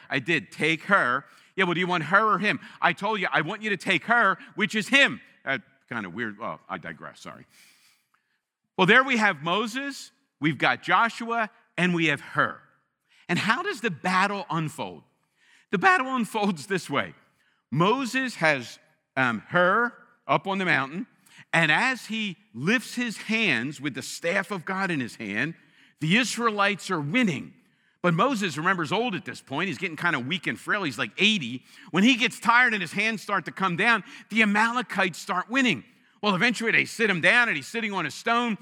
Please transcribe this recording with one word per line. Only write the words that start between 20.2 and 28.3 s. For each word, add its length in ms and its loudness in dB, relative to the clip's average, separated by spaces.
up 200 2
on 120 -2
the 80 -2
mountain, 400 -2
and 200 4
as 340 0
he 300 -6
lifts 400 -2
his 220 -4
hands 640 -2
with 140 -4
the 80 -8
staff 480 -4
of 140 -8
God 260 -4
in 100 -2
his 160 -8
hand, 380 -4
the 160 2
Israelites 760 0
are 100 0
winning. 540 -2
But 120 4
Moses, 420 0